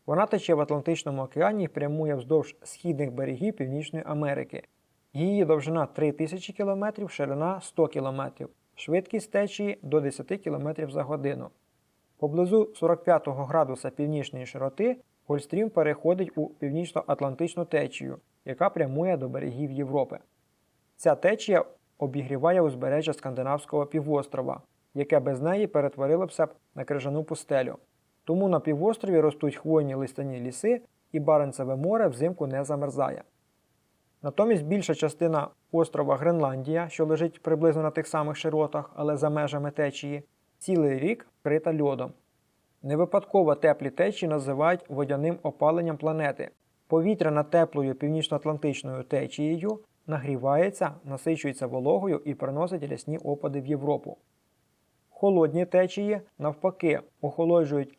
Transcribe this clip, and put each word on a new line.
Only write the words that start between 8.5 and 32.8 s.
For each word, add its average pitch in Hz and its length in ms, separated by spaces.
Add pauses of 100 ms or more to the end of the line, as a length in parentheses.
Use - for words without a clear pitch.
швидкість 190 560
течії — 202 500
до 151 200
десяти 139 360
кілометрів 151 540
за 151 120
годину. 139 460 (680)
Поблизу 180 580
сорок 165 280
п'ятого 143 420
градуса 135 440
північної 143 560
широти 143 520 (300)
Гольфстрім 165 420
переходить 165 680
у 151 120
північно-атлантичну 156 1200
течію, 135 520 (280)
яка 135 240
прямує 165 480
до 131 120
берегів 135 420
Європи. 135 480 (760)
Ця 151 200
течія 196 500 (320)
обігріває 139 640
узбережжя 143 520
Скандинавського 139 720
півострова, 143 760 (320)
яке 143 260
без 131 220
неї 190 260
перетворило 143 580
б - 60 (440)
на 135 80
крижану 143 400
пустелю. 139 540 (460)
Тому 190 240
на 170 120
півострові 175 600
ростуть 151 360
хвойні 151 400
листяні 135 440
ліси, 208 420 (300)
і 160 80
Баренцеве 143 560
море 190 320
взимку 147 400
не 135 160
замерзає. 139 600 (1000)